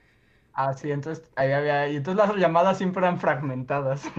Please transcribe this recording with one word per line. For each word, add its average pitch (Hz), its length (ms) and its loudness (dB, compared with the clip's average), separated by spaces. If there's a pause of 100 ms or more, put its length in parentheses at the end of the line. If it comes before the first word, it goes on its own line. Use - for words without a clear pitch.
(540)
Ah, 135 200 -2
sí, 147 180 -8
entonces 151 440 -6
ahí 135 160 2
había, 143 380 0
y 147 80 -4
entonces 185 320 2
las 214 80 -2
llamadas 180 400 4
siempre 185 240 -2
eran 180 180 2
fragmentadas. 139 840 -2 (160)